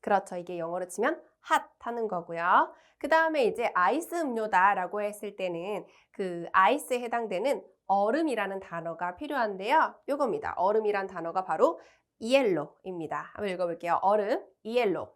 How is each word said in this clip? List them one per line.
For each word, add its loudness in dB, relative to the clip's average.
그렇죠. 0
이게 -8
영어로 -4
치면 -2
핫 0
하는 -6
거고요. 2
그 -6
다음에 4
이제 0
아이스 0
음료다라고 2
했을 -6
때는 -6
그 -6
아이스에 4
해당되는 -2
얼음이라는 0
단어가 -8
필요한데요. 0
요겁니다. -2
얼음이란 2
단어가 -4
바로 2
hielo-입니다. 0
한번 -4
읽어볼게요. -2
얼음, 2
hielo. 0